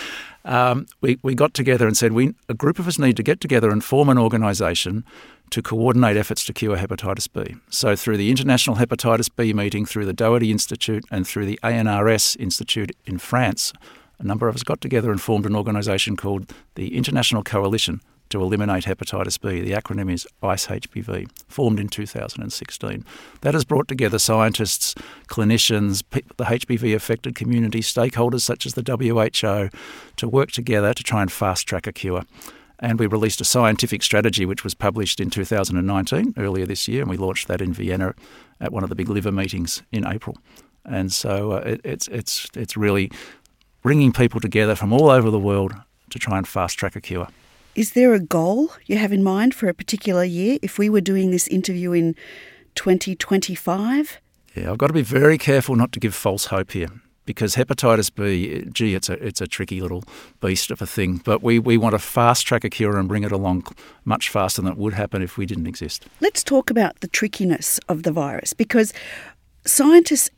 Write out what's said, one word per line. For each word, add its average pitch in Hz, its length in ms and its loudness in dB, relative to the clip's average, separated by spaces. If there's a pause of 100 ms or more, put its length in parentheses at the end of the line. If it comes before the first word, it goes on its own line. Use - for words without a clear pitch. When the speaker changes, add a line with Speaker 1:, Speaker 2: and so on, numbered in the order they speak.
(460)
Speaker 1:
um, 127 420 0 (140)
we, 127 200 2
we 131 140 -2
got 143 180 2
together 123 320 2
and 110 120 4
said, 113 160 4
"We, 131 200 4 (140)
a 120 60 -4
group 147 260 0
of 170 80 -4
us 151 100 -2
need 131 200 4
to 113 60 -2
get 147 180 0
together 120 280 4
and 107 140 2
form 143 240 4
an 131 100 6
organisation 107 840 0 (460)
to 120 120 -4
coordinate 113 540 4
efforts 107 300 -2
to - 80 -8
cure 104 240 -2
hepatitis 98 500 -4
B." - 300 -8 (120)
So 104 280 0
through 110 180 0
the 101 160 2
International 127 460 2
Hepatitis 117 580 2
B 113 160 0
meeting, 104 340 0
through 104 200 -4
the 95 80 -4
Doherty 113 380 2
Institute 107 600 -2
and 95 160 -2
through 101 200 -4
the 107 140 -6
A 117 100 0
N 113 160 2
R 104 200 2
S 110 300 2
Institute 107 580 -4 (100)
in 92 120 -6
France, - 560 -2 (460)
a 156 40 -14
number 110 240 0
of 110 80 0
us 120 80 -8
got - 160 -4
together 120 320 0
and 98 100 -2
formed 104 240 0
an 104 120 0
organisation 104 580 -2
called 98 380 -6 (220)
the - 200 -6
International 120 480 0
Coalition 101 560 0 (300)
to 104 100 -4
Eliminate 98 440 0
Hepatitis 98 580 -6
B. 92 200 -4
The 98 100 -4
acronym 101 420 -4
is - 140 -6 (160)
ice 98 260 -2
H 98 220 -8
P 101 100 -10
V, 98 240 -8 (220)
formed 113 320 0
in 104 100 -4
two 104 160 -8
thousand - 380 -10
and - 100 -10
sixteen. - 500 -10 (380)
That 147 140 0
has 147 100 0
brought 143 220 0
together 113 320 -2
scientists, 110 720 0 (360)
clinicians, 107 800 2
pe-, - 140 -4 (160)
the 120 100 -2
H 120 200 -2
P 120 100 0
V 110 160 0
affected 113 400 -4
community, 117 460 0
stakeholders 117 640 0
such - 260 -4
as 123 80 -8
the 127 80 -6
W 117 360 0
H - 240 0
O, 101 260 0 (480)
to 120 120 -4
work 135 220 2
together 113 420 0
to - 80 -8
try 107 220 0
and 92 80 -2
fast-track 95 560 -2
a 98 40 -8
cure. 90 300 -4 (560)
And 117 220 0
we 110 80 2
released 107 340 0
a - 40 -2
scientific 110 580 2
strategy 107 420 2
which 95 180 -4
was 95 120 -6
published 101 440 -2
in 92 120 -2
two 98 120 -4
thousand 95 340 -2
and 92 100 0
nineteen, 131 500 0
earlier 95 300 -2
this 98 200 -4
year, 120 140 -2
and 120 80 -4
we 92 80 -4
launched 92 300 -4
that 90 140 -2
in 90 120 -2
Vienna 92 400 -4 (480)
at 110 100 -6
one 98 120 -4
of 92 60 -4
the 90 60 -6
big 92 140 -4
liver 101 220 -2
meetings 95 500 -4 (100)
in 104 140 -2
April. 98 320 -8 (480)
And 95 260 -4
so, 104 420 -2
uh, 98 120 -4
it, 113 180 -4
it's, - 260 -6
it's, - 460 -8
it's 107 220 -8
really 101 340 0 (720)
bringing 139 300 6
people 117 280 2
together 104 360 2
from 101 180 0
all 147 160 8
over 120 220 6
the 107 80 2
world 98 340 0 (380)
to 123 80 -12
try 98 180 -2
and 92 100 -2
fast-track - 480 -4
a 85 60 -12
cure. 87 260 -6 (480)
Speaker 2:
Is 220 180 0
there 247 200 8
a 202 60 4
goal 185 520 2 (160)
you - 100 0
have 202 160 2
in 196 100 4
mind 202 300 4
for 202 160 0
a 175 60 0
particular 185 480 0
year? 180 380 0
If - 180 -6
we 208 100 4
were 214 100 6
doing 190 300 2
this 180 180 2
interview 180 460 -2
in 165 220 4 (580)
twenty 185 420 0
twenty-five? 202 1040 -2 (360)
Speaker 1:
Yeah, 90 160 -4
I've 110 80 -4
got 139 80 4
to 156 60 2
be 151 100 4
very 139 340 2
careful 135 380 2
not 120 180 2
to 117 60 -6
give 104 160 -2
false 101 300 -2
hope 95 260 -4
here, 87 180 -6 (360)
because 110 300 -4
hepatitis 120 580 2
B, 98 600 -2
gee, 107 220 0
it's 92 120 -4
a, - 180 -6
it's 101 140 -6
a 92 80 -4
tricky 92 340 -6
little 90 220 -6 (380)
beast 95 300 -2
of - 100 -8
a 92 60 -6
thing. 90 360 -2
But 107 200 0
we, 117 160 4
we 113 180 4
want 110 160 2
to 104 60 2
fast-track 120 640 2
a 107 40 -2
cure 104 280 0
and 95 100 0
bring 104 160 0
it 101 80 -2
along 92 360 0 (360)
much - 260 -2
faster 95 340 0
than 92 80 -2
it - 60 -8
would 101 180 -4
happen 101 260 -4
if 90 160 -8
we 101 80 -4
didn't 87 220 -4
exist. - 380 -10 (140)
Speaker 2:
Let's - 240 0
talk 269 280 2
about 214 280 0
the - 80 -10
trickiness 185 800 -2
of 165 140 -2
the 175 100 -2
virus, 143 400 -4
because 220 420 0 (720)
scientists 311 720 6